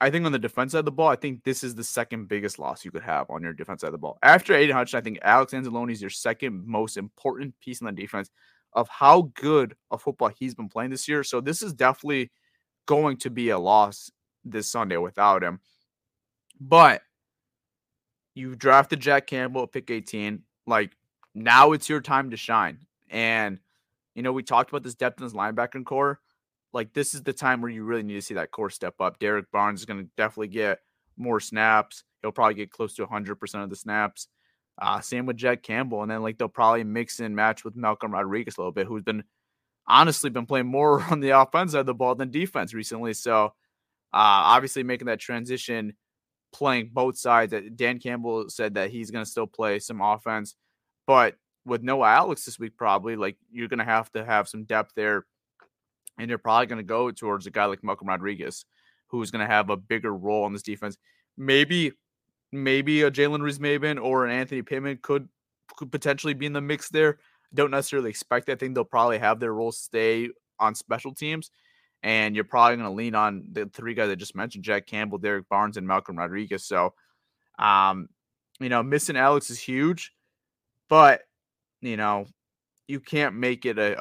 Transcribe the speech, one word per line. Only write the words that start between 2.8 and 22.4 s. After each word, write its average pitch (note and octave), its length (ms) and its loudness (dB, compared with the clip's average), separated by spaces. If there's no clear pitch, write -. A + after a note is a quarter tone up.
you F2+ 80 -14
could D#2+ 120 -12
have D2+ 260 -4
on D#2+ 120 -10
your E2 120 -8
defense E2 280 -12
side D#2+ 80 -6
of D2+ 40 -8
the D#2+ 60 -10
ball. D2+ 220 -12
After F3 320 8
Aidan C#3+ 220 4
Hutchinson, B2 220 0
I A#2 40 -4
think A2 200 -8
Alex B2+ 320 4
Anzalone A#2+ 380 -6
is G#2+ 100 -10
your G2 80 -10
second A2+ 580 -6
most A2 300 -4
important B2 640 -8
piece B2 200 -14
on A#2+ 40 -10
the G2 160 -10
defense G2 280 -10
of A#2 160 -2
how D3+ 460 6
good C#3 400 0
of A#2+ 100 -8
football B2 280 -2
he's B2 260 -10
been A2 140 -12
playing A#2+ 220 -8
this C3 160 -10
year. D3 160 -2
So B2 180 -6
this D3 200 -6
is G3+ 120 -8
definitely C3 580 0
going D3 300 2
to B2+ 120 -8
be A#2+ 200 -2
a G2 100 0
loss G2+ 520 2
this G#2+ 240 -8
Sunday G2+ 300 -2
without F#2 460 2
him. F2+ 160 -6
But C#3 420 8
you B2+ 200 -12
drafted C3+ 440 6
Jack C#3 280 2
Campbell B2+ 360 -4
at A#2 80 -12
pick - 180 -8
eighteen. G#2+ 540 -8
Like, G#2+ 240 0
now A#2+ 380 8
it's D3+ 160 -2
your D3+ 140 -2
time C3+ 300 -2
to A2+ 60 -10
shine. G#2 420 0